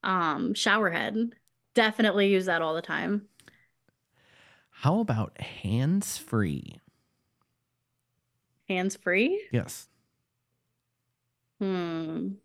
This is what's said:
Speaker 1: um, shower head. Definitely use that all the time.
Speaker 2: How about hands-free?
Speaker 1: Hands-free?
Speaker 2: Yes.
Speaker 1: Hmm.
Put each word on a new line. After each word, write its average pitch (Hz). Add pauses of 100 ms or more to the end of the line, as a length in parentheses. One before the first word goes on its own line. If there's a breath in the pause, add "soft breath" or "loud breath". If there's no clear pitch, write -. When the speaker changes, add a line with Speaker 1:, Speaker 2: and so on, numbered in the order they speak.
Speaker 1:
um, 175
shower 208
head. 220 (420)
Definitely 214
use 185
that 165
all 160
the 165
time. 190 (1400 soft breath)
Speaker 2:
How 190
about 110
hands-free? 113 (1900)
Speaker 1:
Hands-free? 190
Speaker 2:
Yes. - (1700)
Speaker 1:
Hmm. 170 (100)